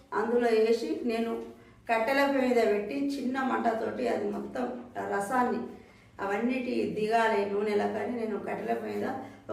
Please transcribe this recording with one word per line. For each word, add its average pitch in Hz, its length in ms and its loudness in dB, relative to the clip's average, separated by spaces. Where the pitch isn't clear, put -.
అందులో 233 340 2
వేసి 226 580 4
నేను 226 280 0
కట్టెల 226 360 2
పొయ్యి 262 220 2
మీద 233 240 6
పెట్టి 277 440 -2
చిన్న 262 340 -2
మంటతోటి 226 580 0
అది 208 280 0
మొత్తం - 280 -4
రసాన్ని 220 480 0
అవన్నిటి 240 500 -2
దిగాలి 214 520 2
నూనెల. 208 320 2
కానీ - 240 -2
నేను 214 180 -2
కట్టెల 220 400 -4
పొయ్యి 208 180 -6
మీద 208 120 -2